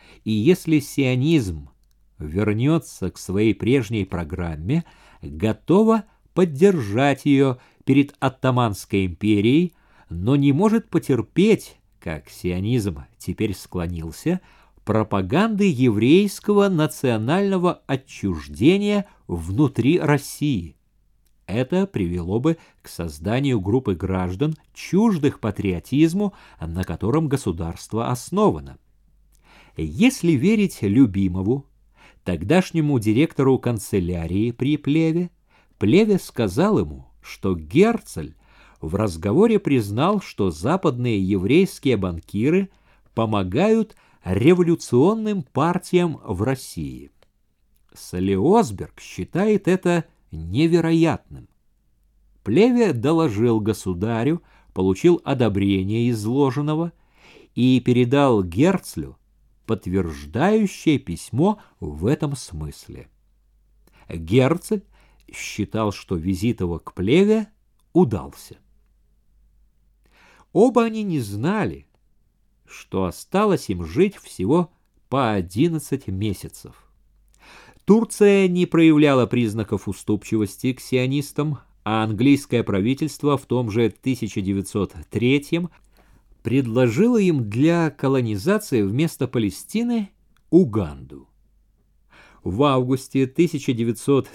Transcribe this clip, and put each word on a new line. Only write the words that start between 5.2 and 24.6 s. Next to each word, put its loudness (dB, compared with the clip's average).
готово 0
поддержать 2
ее 4
перед 2
Оттоманской -2
империей, 2
но 0
не 4
может 2
потерпеть, 0
как -10
сионизм -4
теперь -6
склонился, -6
пропаганды 0
еврейского 2
национального -2
отчуждения -2
внутри 0
России. -2
Это -2
привело -2
бы 0
к -20
созданию -4
группы 0
граждан, -2